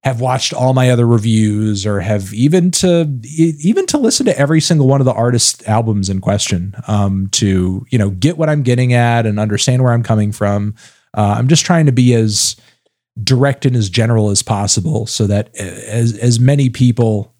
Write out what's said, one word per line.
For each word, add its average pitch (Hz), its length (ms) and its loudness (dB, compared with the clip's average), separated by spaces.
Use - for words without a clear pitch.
have 123 180 -4
watched 127 320 -2
all 131 200 0
my 127 180 4
other 120 140 2
reviews 107 800 0
or 101 140 -2
have 98 340 -4
even 165 380 2
to, 165 520 0
e-, 160 360 -2
even 233 280 0
to 302 100 -2
listen 262 280 0
to - 120 0
every 147 240 2
single 147 260 2
one 139 140 4
of 127 40 2
the 127 80 0
artist 117 540 -2
albums 107 420 0
in 95 120 -4
question, 98 520 -4
um, 98 440 -2
to, 95 580 -2
you 127 80 -2
know, 101 140 0
get 135 260 -2
what 156 120 0
I'm 147 140 0
getting 123 300 2
at 117 320 2
and 104 140 -2
understand 107 440 0
where 123 80 4
I'm 117 120 0
coming 107 280 0
from. 104 440 -2
Uh, 104 240 0
I'm 123 120 0
just 160 160 2
trying 165 220 2
to 135 40 4
be 123 220 4
as 110 420 0
direct 131 440 0
and 127 100 2
as 104 140 0
general 110 400 0
as 98 120 0
possible 104 640 -2
so 110 220 -2
that 101 280 -2
a-, 95 380 -12
as, 117 240 0
as 117 220 2
many 135 300 2
people 113 680 0